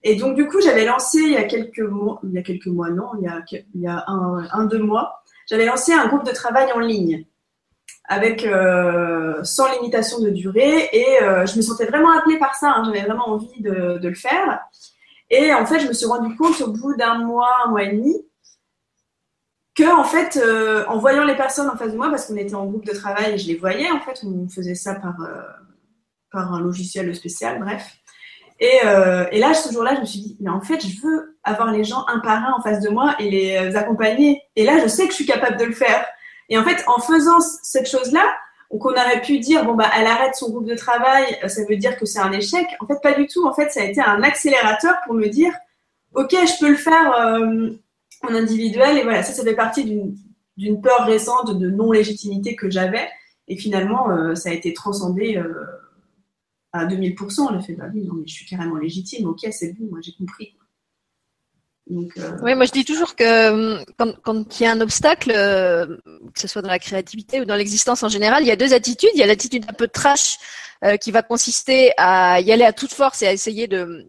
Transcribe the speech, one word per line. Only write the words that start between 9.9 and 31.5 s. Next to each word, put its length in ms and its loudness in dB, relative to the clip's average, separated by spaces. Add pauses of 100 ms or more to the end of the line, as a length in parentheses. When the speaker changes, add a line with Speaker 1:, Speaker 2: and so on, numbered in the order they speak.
Speaker 1:
de 100 2
durée, 640 2
et, 300 4
euh, 240 2
je 100 -4
me 60 2
sentais 240 -2
vraiment 320 4
appelée 200 0
par 180 0
ça, 200 2
hein, 80 -2
j'avais 180 -2
vraiment 260 -4
envie 340 -8
de, 360 -4
de 100 -4
le 60 -6
faire. 460 -2 (680)
Et 240 6
en 100 2
fait, 160 2
je 60 -2
me 80 -4
suis 120 -4
rendu 300 -2
compte 240 2
au 120 -4
bout 240 -4
d'un 220 0
mois, 300 0 (160)
un 60 0
mois 140 0
et 80 -4
demi, 200 0 (1600)
que 100 4
en 200 6
fait, 320 0
euh, 520 2
en 100 -2
voyant 260 4
les 120 2
personnes 340 -2
en 60 -8
face 160 -6
de 40 -8
moi, 140 -2
parce 160 -4
qu'on 100 -8
était 180 -8
en 120 -8
groupe 180 -8
de 80 -8
travail 420 -4
et 40 -4
je 80 -6
les 100 -4
voyais, 340 -4
en 100 -2
fait, 240 -12
on 240 -6
faisait 260 -8
ça 220 -8
par, 240 -10
euh, 200 -14 (880)
par 220 -6
un 80 -6
logiciel 540 -6
spécial, 460 -10
bref. 320 -10 (680)
Et, 240 6
euh, 480 4
et 60 0
là, 160 4
ce 180 -2
jour-là, 220 0
je 60 -4
me 40 -4
suis 160 -10
dit, 200 -14
mais 100 -6
en 100 -4
fait, 260 -4
je 140 -8
veux 440 -6
avoir 280 -2